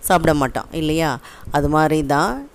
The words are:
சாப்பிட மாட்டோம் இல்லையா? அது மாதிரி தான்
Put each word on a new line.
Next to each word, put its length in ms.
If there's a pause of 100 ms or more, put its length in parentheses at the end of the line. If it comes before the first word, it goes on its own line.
சாப்பிட 300
மாட்டோம் 380
இல்லையா? 380 (420)
அது 180
மாதிரி 360
தான் 300 (200)